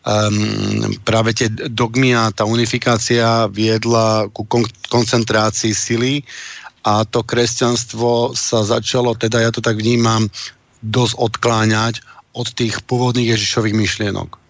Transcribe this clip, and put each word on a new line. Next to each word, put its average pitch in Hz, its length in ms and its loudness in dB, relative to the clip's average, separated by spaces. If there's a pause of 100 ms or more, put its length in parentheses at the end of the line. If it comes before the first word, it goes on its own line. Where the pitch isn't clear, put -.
ehm, 104 960 0
práve 110 320 2
tie 110 160 0
dogmy 120 640 0
a 113 160 2
tá 107 160 0
unifikácia 117 1040 2
viedla 110 800 2
ku 104 160 -10
kon-, 120 200 2 (200)
koncentrácii 110 880 0
sily 131 480 -2 (640)
a 107 160 2
to 110 240 -2
kresťanstvo 120 1120 0
sa 113 240 0
začalo, 117 560 0
teda 113 240 0
ja 113 80 2
to - 80 -6
tak 110 180 0
vnímam, 113 540 2 (560)
dosť 117 320 0
odkláňať 110 760 0 (420)
od 120 180 -6
tých 110 320 -2
pôvodných 123 480 0
Ježišových 107 400 0
myšlienok. 101 640 -2 (120)